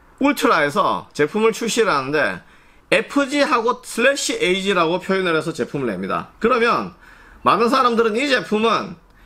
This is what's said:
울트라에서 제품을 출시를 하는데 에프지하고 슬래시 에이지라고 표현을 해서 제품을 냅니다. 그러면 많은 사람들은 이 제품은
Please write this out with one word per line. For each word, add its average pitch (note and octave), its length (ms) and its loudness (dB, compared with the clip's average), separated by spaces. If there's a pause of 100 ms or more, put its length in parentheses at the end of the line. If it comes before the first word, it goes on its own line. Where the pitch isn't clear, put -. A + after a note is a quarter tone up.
(200)
울트라에서 E3 920 2
제품을 G#3+ 400 0
출시를 A3 380 0
하는데 C3+ 500 -2 (500)
에프지하고 B3+ 920 0
슬래시 C4+ 560 -2
에이지라고 F3+ 600 0
표현을 F#3 340 0
해서 D#3 180 -2
제품을 C#3 340 -6
냅니다. F#2 420 -4 (100)
그러면 A3 560 0 (480)
많은 F#3 260 2
사람들은 A#3 480 2
이 C#4 120 0
제품은 G#3+ 680 0 (300)